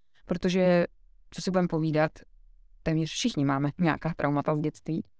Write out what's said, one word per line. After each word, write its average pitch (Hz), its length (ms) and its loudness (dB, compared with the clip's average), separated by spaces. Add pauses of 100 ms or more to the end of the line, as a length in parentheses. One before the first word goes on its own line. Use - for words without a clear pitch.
(260)
protože, 180 600 2 (440)
co - 120 -12
si - 80 -4
budem 180 180 2
povídat, 156 420 0 (720)
téměř 160 280 0
všichni 156 340 -2
máme 139 340 0
nějaká 160 380 0
traumata 147 400 0
z - 20 -2
dětství 151 460 -6 (160)